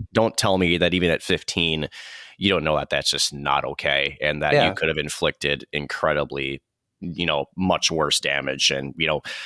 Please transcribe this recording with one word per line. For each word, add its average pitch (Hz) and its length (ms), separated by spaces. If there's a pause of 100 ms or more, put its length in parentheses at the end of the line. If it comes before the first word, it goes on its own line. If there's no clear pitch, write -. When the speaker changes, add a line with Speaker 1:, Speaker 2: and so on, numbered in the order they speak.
(140)
Speaker 1:
don't 113 240
tell 98 200
me 87 200
that 87 160
even 87 160
at - 140
fifteen, 82 640 (500)
you 98 120
don't 87 140
know 78 120
that 71 140
that's 71 200
just 69 240
not 69 320
okay, 69 540
and 73 220
that 73 120
Speaker 2:
Yeah. 73 140
Speaker 1:
you 95 60
could 80 160
have 78 80
inflicted 71 760
incredibly, 69 880 (380)
you 85 260
know, 73 200 (100)
much 90 360
worse 76 280
damage. 69 520
And, 67 260
you 80 100
know, 76 140 (240)